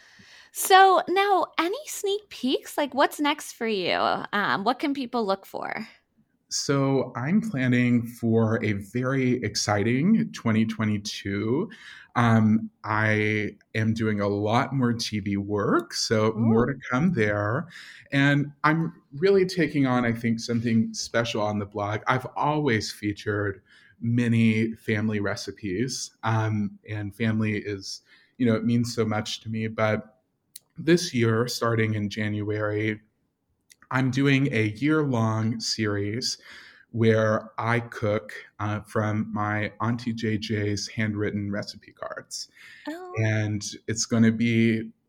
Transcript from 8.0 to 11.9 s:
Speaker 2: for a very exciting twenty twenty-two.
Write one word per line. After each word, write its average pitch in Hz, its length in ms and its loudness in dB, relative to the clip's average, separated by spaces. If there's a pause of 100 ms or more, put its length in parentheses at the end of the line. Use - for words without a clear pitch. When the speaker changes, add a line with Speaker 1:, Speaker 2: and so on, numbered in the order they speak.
Speaker 2:
for 113 600 2
a 107 80 2
very 123 640 0 (100)
exciting 120 880 2
twenty 110 340 2
twenty-two. 107 1040 -2 (460)